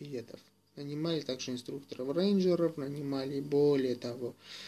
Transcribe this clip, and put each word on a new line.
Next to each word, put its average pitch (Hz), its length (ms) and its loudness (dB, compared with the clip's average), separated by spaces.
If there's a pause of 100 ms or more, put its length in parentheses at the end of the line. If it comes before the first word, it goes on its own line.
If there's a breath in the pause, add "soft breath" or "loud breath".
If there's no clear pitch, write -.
беретов". 139 400 -10 (340)
Нанимали 147 460 -2
также 131 320 -6
инструкторов 135 640 -6
рейнджеров, 180 600 4
нанимали, 139 640 -4
более 143 540 4
того, 120 400 -6 (340 loud breath)